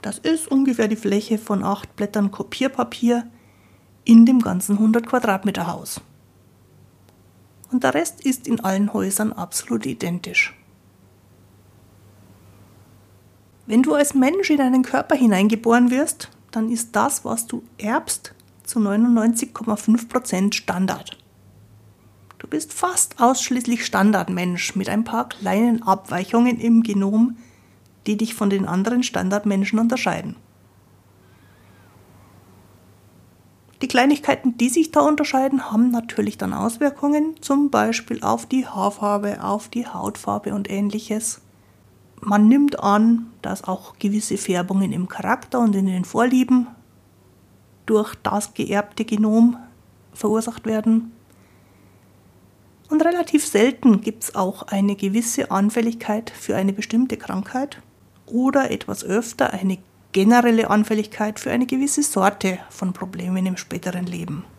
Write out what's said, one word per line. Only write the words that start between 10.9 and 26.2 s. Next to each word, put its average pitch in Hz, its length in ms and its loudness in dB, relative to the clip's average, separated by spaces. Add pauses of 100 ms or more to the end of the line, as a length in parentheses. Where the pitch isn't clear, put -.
Wenn 226 160 4
du 302 100 2
als 285 220 2
Mensch 294 340 2
in 285 140 4
einen 254 220 4
Körper 269 320 0
hineingeboren 226 760 4
wirst, 277 400 -4 (200)
dann 226 200 -4
ist 226 260 -6
das, 247 300 0
was 233 200 -6
du 233 160 -10 (140)
erbst, - 580 -6 (300)
zu - 160 -4
neunundneunzig 226 720 2
Komma 214 240 -4
fünf 233 320 0
Prozent 202 460 -2
Standard. - 640 -6 (1200)
Du - 100 -18
bist - 240 -6
fast - 480 -4
ausschließlich 240 640 0
Standardmensch 180 920 0
mit 190 120 -2
ein 214 160 0
paar 233 240 -4
kleinen 220 540 0
Abweichungen 196 760 0